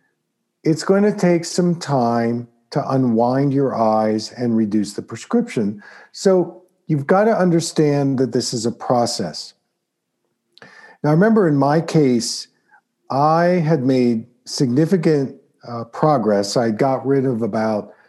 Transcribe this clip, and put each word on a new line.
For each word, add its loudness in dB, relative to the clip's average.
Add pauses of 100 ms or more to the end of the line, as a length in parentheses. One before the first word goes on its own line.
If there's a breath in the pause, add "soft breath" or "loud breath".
(640)
it's 0
going 2
to 2
take 0
some -2
time -2 (220)
to -6
unwind 0
your 0
eyes 0
and -2
reduce -2
the -10
prescription. -4 (300 loud breath)
So 0 (240)
you've -2
got 2
to 2
understand 0
that 0
this -4
is -4
a -2
process. -4 (1500 loud breath)
Now, 2
I 4
remember 4
in 2
my 2
case, 0 (640 soft breath)
I 2
had 0
made 0 (200)
significant, 0 (320)
uh, -10
progress. 0
I 0
got -2
rid 0
of -2
about -4 (140 loud breath)